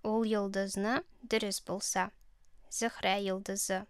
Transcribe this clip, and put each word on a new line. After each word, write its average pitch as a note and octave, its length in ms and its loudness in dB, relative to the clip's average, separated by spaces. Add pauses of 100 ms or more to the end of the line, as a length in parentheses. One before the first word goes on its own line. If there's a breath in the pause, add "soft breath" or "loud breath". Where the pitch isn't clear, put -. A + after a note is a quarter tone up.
Ул A3 260 2
йолдызны, G3+ 720 2 (200)
дөрес A3 440 0
булса, F#3+ 460 -2 (560)
Зөһрә - 540 0
йолдызы G3 680 -2